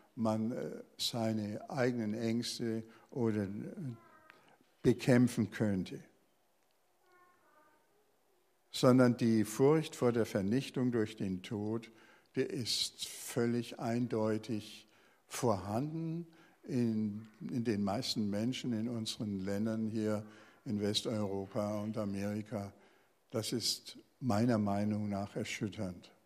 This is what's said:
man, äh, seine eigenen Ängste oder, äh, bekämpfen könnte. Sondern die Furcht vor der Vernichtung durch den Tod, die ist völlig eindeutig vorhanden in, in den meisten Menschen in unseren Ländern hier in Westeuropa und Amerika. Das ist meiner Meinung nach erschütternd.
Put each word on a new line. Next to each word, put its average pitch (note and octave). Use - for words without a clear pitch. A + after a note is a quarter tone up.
man, A2
äh, -
seine A2
eigenen B2
Ängste A2+
oder, A2
äh, F#2+
bekämpfen A#2+
könnte. G2
Sondern B2
die A2+
Furcht D3+
vor B2
der A2+
Vernichtung B2
durch G#2+
den F#2
Tod, G#2+
die B2+
ist -
völlig A#2+
eindeutig A2+
vorhanden D3+
in, A2
in B2
den G#2
meisten G#2
Menschen A#2
in A2
unseren G#2+
Ländern A2
hier G#2+
in G#2
Westeuropa G#2
und G#2+
Amerika. G2+
Das A2
ist -
meiner A#2
Meinung G#2
nach G2+
erschütternd. G2